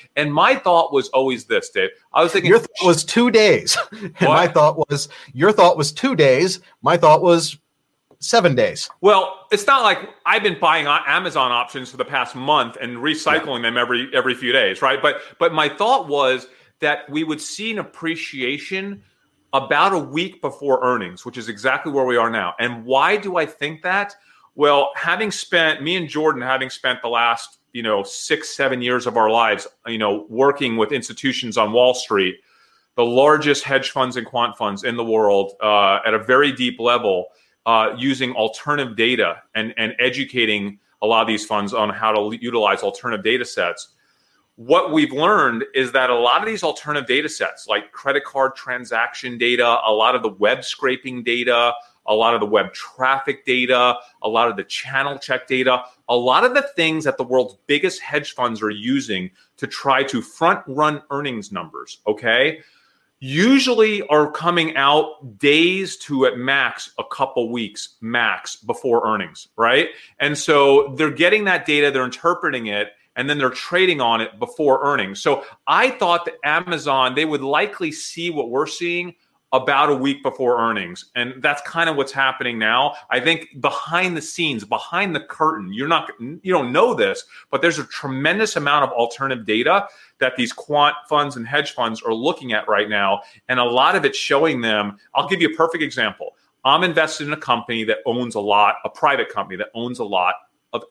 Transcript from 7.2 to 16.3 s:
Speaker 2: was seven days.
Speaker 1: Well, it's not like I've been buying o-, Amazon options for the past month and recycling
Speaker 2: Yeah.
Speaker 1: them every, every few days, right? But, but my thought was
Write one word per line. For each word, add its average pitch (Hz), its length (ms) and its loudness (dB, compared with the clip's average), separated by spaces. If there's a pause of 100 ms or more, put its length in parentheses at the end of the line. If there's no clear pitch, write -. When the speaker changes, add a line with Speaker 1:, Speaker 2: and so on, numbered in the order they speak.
Speaker 2:
was 170 340 4 (640)
seven 180 360 2
days. 110 340 0 (140)
Speaker 1:
Well, 190 500 4
it's 202 140 0
not 269 160 6
like 196 160 4 (260)
I've 208 180 2
been 185 160 0
buying 160 280 2
o-, 147 200 2
Amazon 147 460 0
options 123 380 -4
for 127 80 -20
the 135 60 -2
past 135 300 -4
month 131 460 0
and 120 180 -10
recycling 156 600 -2
Speaker 2:
Yeah. 117 120 0
Speaker 1:
them 120 60 -4
every, 123 380 0
every 127 200 0
few 120 180 -4
days, 113 280 2
right? 139 220 0
But, 147 180 0 (180)
but 170 140 2
my 151 160 2
thought 202 400 0
was 131 380 0 (340)